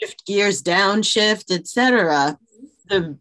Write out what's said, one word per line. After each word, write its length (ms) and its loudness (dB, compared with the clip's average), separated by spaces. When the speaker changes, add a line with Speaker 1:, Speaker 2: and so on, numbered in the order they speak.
Speaker 1:
shift 200 -18
gears, 360 0
downshift, 920 0
et 160 -4
cetera, 680 2
Speaker 2:
Mm-hmm. 220 0
Speaker 1:
the 80 -16